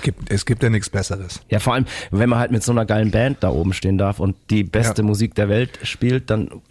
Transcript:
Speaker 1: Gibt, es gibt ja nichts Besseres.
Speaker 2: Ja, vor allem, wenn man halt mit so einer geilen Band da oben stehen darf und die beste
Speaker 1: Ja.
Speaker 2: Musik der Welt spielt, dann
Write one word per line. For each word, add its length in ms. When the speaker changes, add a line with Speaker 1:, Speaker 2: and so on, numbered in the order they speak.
Speaker 1:
Gibt, 280
es 160
gibt 160
ja 80
nichts 200
Besseres. 500
Speaker 2:
Ja, 100
vor 140
allem, 120
wenn 180
man 100
halt 120
mit 120
so 100
einer 120
geilen 260
Band 300
da 80
oben 220
stehen 260
darf 220
und 160
die 160
beste 380
Speaker 1:
Ja. 40
Speaker 2:
Musik 280
der 120
Welt 360
spielt, 460
dann 200